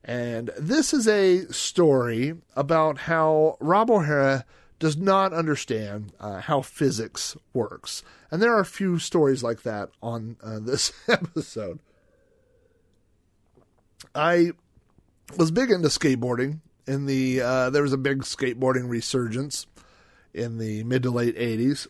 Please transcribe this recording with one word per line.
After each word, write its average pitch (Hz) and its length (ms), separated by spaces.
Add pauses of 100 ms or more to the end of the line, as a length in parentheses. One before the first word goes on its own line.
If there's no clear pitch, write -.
And 120 540
this 254 360
is 233 140
a 190 440
story 135 840 (200)
about 151 440
how 156 600
Rob 202 300
O'Hara 143 560 (320)
does 151 200
not 190 360
understand, 107 840
uh, 98 220
how 143 200
physics - 760 (180)
works. - 500 (260)
And 170 120
there 233 120
are 214 60
a 185 60
few 180 340
stories 139 420
like 117 220
that 104 260 (120)
on, 117 420
uh, 110 160
this 123 400
<laughs> - 80
episode. 143 720 (2250)
I 170 380 (880)
was 160 140
big 240 200
into 175 160
skateboarding. 131 720 (260)
In 139 200
the, 131 360
uh, 127 280
there 143 120
was 139 120
a 135 40
big 135 220
skateboarding 127 680
resurgence 120 760 (680)
in 117 240
the 110 260
mid 123 200
to 123 80
late 120 260
eighties. 120 520